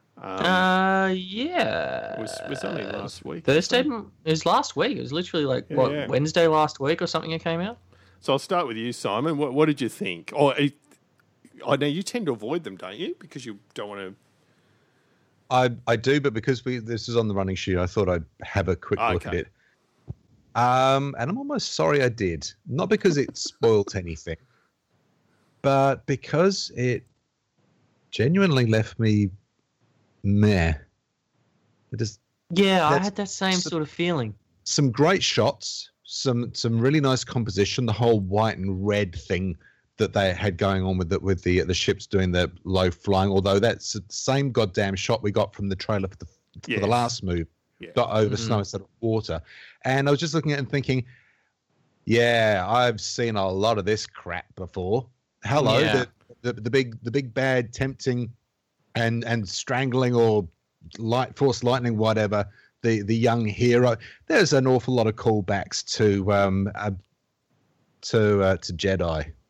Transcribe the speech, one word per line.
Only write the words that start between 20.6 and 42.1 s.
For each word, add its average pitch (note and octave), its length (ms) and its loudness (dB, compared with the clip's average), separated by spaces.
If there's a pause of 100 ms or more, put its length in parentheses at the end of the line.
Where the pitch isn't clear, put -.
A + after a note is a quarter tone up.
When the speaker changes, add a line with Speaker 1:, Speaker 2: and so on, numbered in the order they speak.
Speaker 3:
and A#2+ 140 -2
I'm A3 80 -4
almost C#4 340 -6
sorry D3 300 2
I B2 60 4
did. F#2+ 400 -4 (180)
Not E3+ 220 -4
because G3 280 2
it - 180 -2
spoilt - 600 0
<laughs> - 20 -2
anything, E2+ 400 -8 (1200)
but C#3 440 2
because F3+ 720 0
it B2 280 -2 (1080)
genuinely D3 540 4
left A2 340 2
me G#2 300 2 (920)
meh. G2 500 4 (1160)
It A2 100 -6
is A2 180 -6 (320)
Speaker 2:
Yeah, F#3 360 4
I D#3 60 4
Speaker 3:
that's F#3+ 120 2
Speaker 2:
had G3+ 120 -4
that G3+ 120 -6
same F#3+ 260 -2
Speaker 3:
s- F3+ 80 0
Speaker 2:
sort E3 180 -4
of D3 80 -6
feeling. D3+ 440 -2 (300)
Speaker 3:
some C#3 280 0
great E3 320 4
shots, - 680 -2 (140)
some, A#2+ 500 -4
some A2+ 260 -2
really C#3+ 220 4
nice C3 240 2
composition, A2 600 -2
the A2 80 0
whole A2+ 280 4
white G#2 360 0
and F#2+ 280 -4
red G2+ 300 0
thing F#2 420 -4 (400)
that G2+ 160 0
they G2 200 2
had F2 240 -2
going G2 260 2
on F#2 140 0
with F2 120 -2
the, F#2 100 0
with F#2 240 -2
the, F2+ 180 4
the F2+ 140 -2
ships - 320 -2
doing F#2+ 240 2